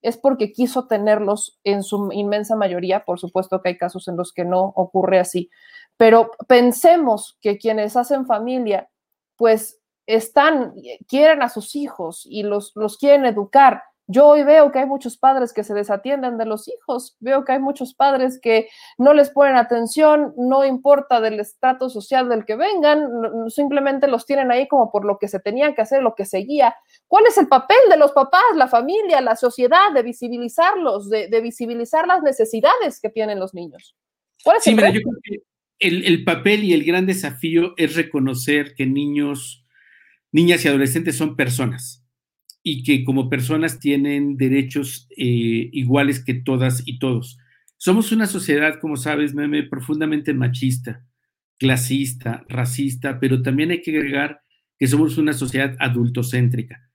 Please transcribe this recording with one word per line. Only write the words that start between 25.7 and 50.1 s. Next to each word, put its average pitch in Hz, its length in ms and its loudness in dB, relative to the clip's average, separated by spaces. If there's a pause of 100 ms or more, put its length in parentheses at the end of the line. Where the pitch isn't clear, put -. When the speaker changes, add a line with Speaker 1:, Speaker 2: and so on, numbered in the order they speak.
Speaker 1:
que 226 80 -2
hacer, 269 200 0
lo 226 140 0
que 196 100 -8
seguía. 240 480 0 (320)
¿Cuál 427 220 6
es 415 100 4
el 311 80 4
papel 277 320 4 (100)
de 349 80 8
los 294 140 4
papás, 285 320 4 (140)
la 262 100 4
familia, 302 540 0
la 233 160 -2
sociedad, 269 580 2
de 254 80 2
visibilizarlos, 240 1080 -2
de, 208 200 -4
de 226 120 0
visibilizar 233 640 -4
las 359 160 2
necesidades 269 800 0
que 214 80 -8
tienen 214 300 -6
los 190 160 -10
niños? 170 420 -18 (460)
¿Cuál 339 140 4
es - 80 -2
Speaker 2:
Sí, - 60 6
Speaker 1:
el 220 60 4
Speaker 2:
mira, 196 120 4
Speaker 1:
reto? 214 100 2
Speaker 2:
yo 220 60 -2
creo 240 180 -8
que - 640 -10
el, 175 180 -2
el 165 200 0
papel 202 400 0
y 180 100 2
el 147 100 0
gran 185 220 0
desafío 170 720 -2
es 160 180 -2
reconocer 143 800 -4
que 135 100 -6
niños, 143 800 -4 (680)
niñas 170 320 4
y 156 40 2
adolescentes 139 480 0
son 156 200 -4
personas - 640 -4 (640)
y 135 200 -6
que 135 180 0
como 131 260 -4
personas 147 520 -4
tienen 143 560 -2
derechos, 131 800 -4
eh, 117 560 -2
iguales 135 520 -2
que 127 100 -4
todas 127 520 -4
y 127 140 -12
todos. 123 360 -6 (400)
Somos 220 360 0
una 220 160 0
sociedad, 156 500 -2
como 151 180 -8
sabes, 147 380 -4
Meme, 147 300 -4
profundamente 151 680 -6